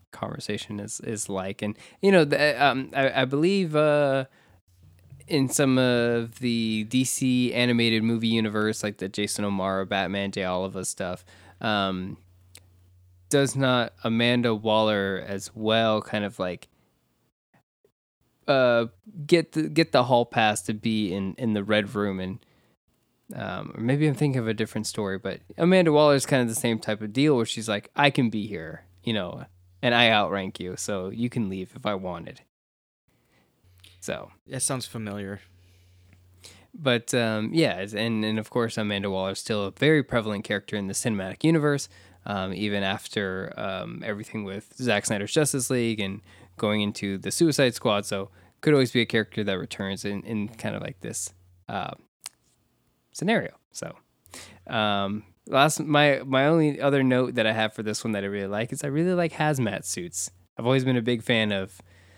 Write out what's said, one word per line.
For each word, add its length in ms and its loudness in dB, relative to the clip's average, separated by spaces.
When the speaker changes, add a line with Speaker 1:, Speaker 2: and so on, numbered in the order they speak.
Speaker 1:
conversation 680 -8
is, 200 -10
is 280 -8
like. 320 -6
And, 160 -4
you 100 4
know, 140 8
the, 400 2
um, 300 2
I, 260 2
I 60 2
believe, 500 0
uh, 480 4
in 220 2
some 260 4
of 640 2
the 460 -2
D 200 0
C 480 0
animated 500 4
movie 260 2
universe, 540 0
like 140 -4
the 140 -6
Jason 340 -2
O'Mara 400 0
Batman, 480 -2
Jay 140 -2
Oliva 400 -4
stuff, 360 -8
um, 560 -2
does 280 2
not 360 2
Amanda 500 2
Waller 760 2
as 260 -8
well 460 2
kind 240 -4
of, 140 -6
like, 300 -6
uh, 380 4
get 260 4
the, 160 0
get 240 2
the 120 6
hall 200 4
pass 380 2
to 120 -4
be 380 0
in, 240 -4
in 160 -2
the 120 0
Red 300 2
Room? 260 -2
And, 180 -6
um, 400 -8
or 60 -10
maybe 260 2
I'm 80 2
thinking 240 0
of 100 -2
a 60 0
different 320 -4
story, 320 -4
but 220 -8
Amanda 340 6
Waller 220 8
is 120 2
kind 160 2
of 60 0
the 60 -4
same 240 0
type 240 -4
of 100 -8
deal 240 4
where 80 2
she's 240 -6
like, 280 -4
"I 140 6
can 200 2
be 160 -4
here, 380 -10
you 100 -4
know, 340 -6
and 120 2
I 160 6
outrank 500 0
you, 160 -8
so 340 -6
you 180 -4
can 200 -4
leave 260 -8
if 120 -10
I 80 0
wanted." 480 -8
So. 300 -10
Speaker 2:
That 160 -10
sounds 240 -4
familiar. 540 -8
Speaker 1:
But, 420 0
um, 380 0
yeah, 260 2
it's, 160 -8
and, 300 0
and 140 0
of 120 -6
course, 280 -2
Amanda 320 0
Waller 220 -2
is 80 -10
still 240 -2
a 80 -6
very 320 4
prevalent 400 -2
character 320 -4
in 100 -4
the 80 -4
cinematic 480 -4
universe, 460 2
um, 280 -4
even 300 -2
after, 720 -4
um, 480 -8
everything 400 -8
with 320 -10
Zack 300 0
Snyder's 260 -4
Justice 380 0
League 300 0
and 200 -6
going 240 0
into 360 -4
the 140 -8
Suicide 420 2
Squad. 320 0
So 240 -6
could 140 4
always 180 4
be 80 2
a 60 2
character 360 -2
that 160 -2
returns 460 -8
in, 180 -6
in 260 -4
kind 280 -8
of 60 -8
like 180 -10
this, 320 -8
uh, 260 -6
scenario. 400 -2
So, 240 -12
um, 580 -2
last, 340 4
my, 460 4
my 200 2
only 320 4
other 240 2
note 340 2
that 100 4
I 60 2
have 200 0
for 100 -8
this 220 -4
one 80 -2
that 100 -2
I 40 -2
really 220 -4
like 240 -4
is 120 -6
I 40 -4
really 260 0
like 180 0
hazmat 540 0
suits. 440 -8
I've 80 -4
always 180 4
been 140 2
a 40 0
big 200 -2
fan 300 2
of 280 -6